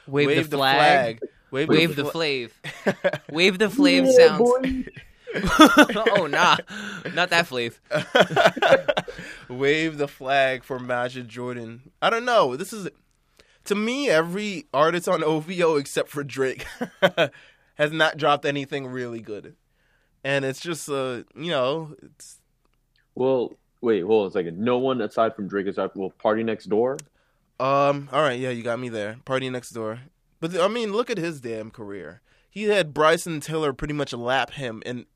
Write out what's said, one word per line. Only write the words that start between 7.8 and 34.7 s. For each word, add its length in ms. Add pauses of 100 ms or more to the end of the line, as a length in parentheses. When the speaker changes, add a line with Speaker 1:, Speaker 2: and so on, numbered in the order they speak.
Speaker 2:
<laughs> 1600
Wave 500
the 100
flag 560
for 140
Majid 500
Jordan. 640 (120)
I 80
don't 140
know. 320
This 160
is, 160 (760)
to 100
me, 360
every 640
artist 340
on 140
O 180
V 220
O 140
except 320
for 160
Drake 420 (340)
<laughs> 760
has 180
not 240
dropped 280
anything 420
really 340
good. 340 (680)
And 200
it's 160
just, 280
uh, 340 (140)
you 140
know, 520
it's 360 (760)
Speaker 3:
Well, 420 (240)
wait, 220
hold 220
on 40
a 40
second. 260
No 200
one 220
aside 360
from 120
Drake 200
is 80
dropped. 200
Well, 140
Party 320
Next 240
Door? 320 (640)
Speaker 2:
Um, 520
all 100
right, 160
yeah, 120
you 120
got 180
me 80
there. 360
Party 240
Next 220
Door. 300 (400)
But, 180
I 100
mean, 240
look 180
at 80
his 220
damn 300
career. 500 (300)
He 140
had 280
Bryson 480
Tiller 320
pretty 220
much 180
lap 400
him 320